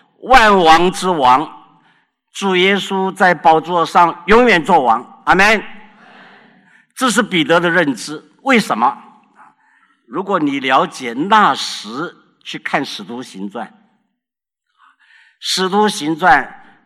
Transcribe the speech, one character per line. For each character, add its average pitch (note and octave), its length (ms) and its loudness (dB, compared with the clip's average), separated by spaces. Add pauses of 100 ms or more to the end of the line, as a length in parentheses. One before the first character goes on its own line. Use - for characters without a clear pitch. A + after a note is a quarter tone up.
(220)
万 A3 360 6
王 E3 320 4
之 F#3 200 -6
王。 C#3 460 0 (800)
主 G3 220 -4
耶 F#3 200 2
稣 F#3+ 400 -6
在 F#3 180 2
宝 D#3+ 260 2
座 E3+ 240 -2
上 E3+ 440 0
永 A3+ 180 4
远 F3+ 180 2
做 E3 200 2
王。 A#2+ 420 -4
阿 D#3 80 4
们。 G3+ 300 2 (1300)
这 B3+ 140 -2
是 G#3+ 140 0
彼 E3+ 200 -2
得 E3 160 2
的 F3 80 -2
认 E3 280 0
知。 D3 360 -16 (120)
为 B3+ 160 2
什 C3+ 180 -4
么？ B2 180 0 (1120)
如 F3+ 180 -10
果 F#3+ 160 -4
你 C#3 200 -2
了 C3+ 260 0
解 B2 280 -10
那 F3+ 420 0
时， B2+ 600 -12 (280)
去 - 160 -14
看 D3 260 -6
使 - 180 -14
徒 A#2+ 200 -14
行 G2 260 -14
传。 - 420 -16 (1500)
使 - 280 -6
徒 G#3 220 0
行 D#3 260 -6
传 C#3+ 720 -2